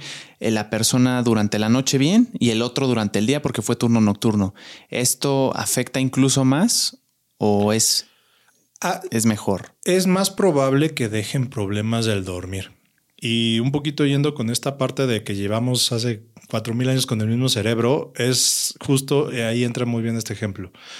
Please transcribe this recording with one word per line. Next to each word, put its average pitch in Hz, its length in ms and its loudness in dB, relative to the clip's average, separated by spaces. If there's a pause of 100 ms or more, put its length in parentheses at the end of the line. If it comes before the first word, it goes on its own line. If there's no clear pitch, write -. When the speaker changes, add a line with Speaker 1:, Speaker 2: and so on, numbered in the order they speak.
(380)
Speaker 1:
eh, 113 140 -2
la 107 180 -2
persona 127 540 2
durante 110 340 2
la 107 100 2
noche 135 300 2
bien 196 400 4
y 120 120 2
el 113 120 0
otro 123 240 -2
durante 110 320 0
el 104 80 2
día 143 160 0
porque 120 200 -2
fue 120 120 0
turno 117 260 4
nocturno. 104 540 2 (340)
¿Esto 135 680 0
afecta - 420 -2
incluso 135 460 2
más 147 540 2 (400)
o 104 340 2
es, - 340 0 (760)
Speaker 2:
Ah, 180 200 -4 (100)
Speaker 1:
es 113 160 -2
mejor? 107 480 -2 (100)
Speaker 2:
es 185 220 2
más 190 240 2
probable 147 640 2
que 120 140 -2
dejen 110 400 -2
problemas 110 580 -2
del 101 180 -2
dormir. 92 460 -8 (500)
Y 117 380 0
un 127 140 0
poquito 147 340 -2
yendo 143 280 2
con 117 160 -4
esta 135 280 -4
parte 135 300 -2
de 107 160 -2
que 104 100 -6
llevamos 113 560 -2
hace 117 320 -4 (260)
cuatro 113 240 -6
mil 123 160 -2
años 131 160 0
con 120 160 -2
el 110 60 0
mismo 120 220 0
cerebro, 117 640 0
es - 640 0
justo, 139 540 0
eh, 123 120 -2
ahí 117 200 0
entra 120 220 -2
muy 117 180 -2
bien 113 120 -2
este 113 180 -8
ejemplo. 98 360 -8 (300)